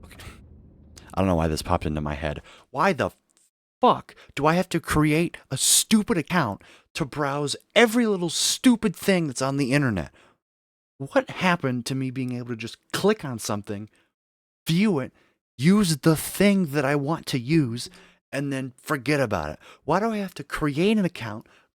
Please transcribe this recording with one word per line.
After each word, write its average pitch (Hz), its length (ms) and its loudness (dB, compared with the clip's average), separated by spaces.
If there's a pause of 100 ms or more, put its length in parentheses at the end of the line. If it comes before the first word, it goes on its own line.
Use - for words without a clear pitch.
okay, - 200 -20 (880)
I - 60 -8
don't 95 80 2
know 92 80 2
why 80 120 0
this 78 140 -4
popped 87 240 -2
into 76 140 -4
my 73 140 -6
head. 73 280 -6 (280)
Why 160 220 0
the 123 180 -2 (680)
fuck 202 340 2 (200)
do 139 120 -2
I 156 80 4
have 185 160 2
to 170 100 0
create 151 560 2 (140)
a 135 60 -6
stupid - 600 2
account 147 460 0 (320)
to - 100 -4
browse 143 520 -4 (180)
every 233 320 4
little 185 240 0
stupid - 640 2
thing 180 320 2
that's 139 160 -6
on 135 140 0
the 139 160 0
internet? 120 400 0 (880)
What 254 320 -2
happened 143 560 -2
to - 80 -6
me 131 160 -4
being 127 260 -6
able 120 120 -10
to 120 80 -8
just 113 200 -10 (160)
click 214 320 0
on 131 160 -8
something, 104 500 -6 (760)
view 175 320 4
it, 123 120 -6 (460)
use 175 380 4
the 160 200 4
thing 196 500 2
that 143 180 -2
I 135 100 0
want 143 320 -2
to - 140 -4
use, 120 500 0 (400)
and 139 220 -4
then 131 280 -6
forget 143 400 -2
about 101 300 0
it? 76 80 -10 (260)
Why 156 140 0
do 214 120 0
I 220 80 -4
have 196 160 -6
to 147 100 -14
create 156 540 0
an 208 60 2
account, 117 420 -6 (300)